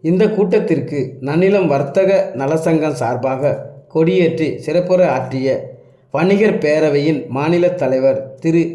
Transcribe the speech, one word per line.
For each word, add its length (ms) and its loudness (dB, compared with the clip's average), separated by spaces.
இந்த 260 2
கூட்டத்திற்கு 720 0
நன்னிலம் 460 2
வர்த்தக 680 0
நலசங்கம் 680 0
சார்பாக 500 -2
கொடியேற்றி 680 0
சிறப்புரை 500 0
ஆற்றிய 420 -2
வணிகர் 460 2
பேரவையின் 720 0
மாநில 420 0
தலைவர் 500 0
திரு 280 0